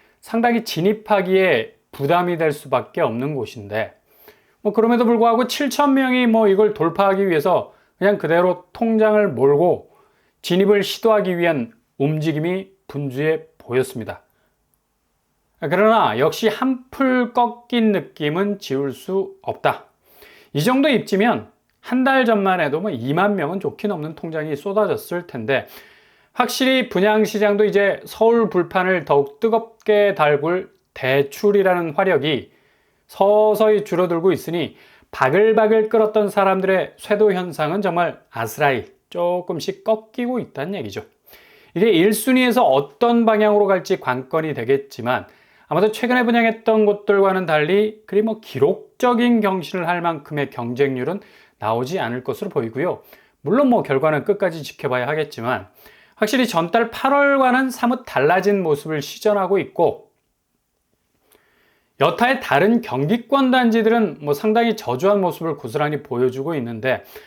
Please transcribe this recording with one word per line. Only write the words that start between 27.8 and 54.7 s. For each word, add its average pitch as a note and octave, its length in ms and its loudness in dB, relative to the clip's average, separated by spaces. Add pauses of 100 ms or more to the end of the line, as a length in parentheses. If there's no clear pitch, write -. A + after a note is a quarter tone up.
서울 A3+ 440 2
불판을 F3+ 580 -2
더욱 C#3+ 340 0
뜨겁게 G#3+ 720 0
달굴 D#3 640 -2 (140)
대출이라는 E3+ 1000 0
화력이 D3+ 560 0 (560)
서서히 G#3+ 800 2
줄어들고 E3+ 480 0
있으니 D#3 440 -4 (360)
바글바글 G#3+ 760 2
끓었던 G#3+ 400 0
사람들의 F#3+ 680 0
쇄도 G#3 360 0
현상은 F3 480 -4
정말 E3+ 480 -2
아스라이 A#2 580 -2 (220)
조금씩 F3 760 -4
꺾이고 A#3 560 -4
있다는 D3+ 340 -10
얘기죠. G#2+ 280 -10 (720)
이게 G#3+ 160 4
일 F#3 220 4
순위에서 B3 540 2
어떤 A#3 580 2
방향으로 G#3 420 4
갈지 F#3 340 0
관건이 C#3 520 -4
되겠지만, A#2+ 720 -2 (420)
아마도 F#3+ 240 2
최근에 B3 320 0
분양했던 A3+ 600 2
곳들과는 G3 600 2
달리 F3+ 600 0
그리 G3 140 0
뭐 A3 200 -4
기록적인 A#3 1000 0
경신을 F#3+ 460 -4
할 F3 160 -2
만큼의 D3+ 480 -4
경쟁률은 C3 680 -4 (400)
나오지 B2 400 -2
않을 B2 240 -6
것으로 F3+ 260 -8
보이고요. C3 520 -4 (400)
물론 B3 280 2
뭐 G3 140 2
결과는 C#3+ 400 0
끝까지 F3 400 -2
지켜봐야 B2+ 420 -4